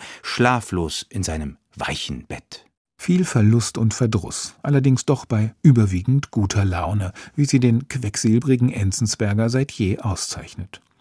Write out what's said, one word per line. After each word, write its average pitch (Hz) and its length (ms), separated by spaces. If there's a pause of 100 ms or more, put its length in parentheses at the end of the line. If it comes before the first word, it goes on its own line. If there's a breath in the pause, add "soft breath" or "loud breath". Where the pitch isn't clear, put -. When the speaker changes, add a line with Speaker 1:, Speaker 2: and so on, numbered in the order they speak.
(240 loud breath)
Speaker 1:
schlaflos 110 880
in 101 140
seinem 78 340 (180)
weichen - 500
Bett. - 400 (320)
Speaker 2:
Viel 180 280
Verlust 110 520
und 113 160
Verdruss, - 720
allerdings 135 420
doch 143 200
bei 110 360
überwiegend 117 720
guter 101 340
Laune, 90 460 (240 loud breath)
wie 147 100
sie 139 140
den 123 280
quecksilbrigen 123 840
Enzensberger 104 800
seit 131 240
je 104 260
auszeichnet. - 840 (200)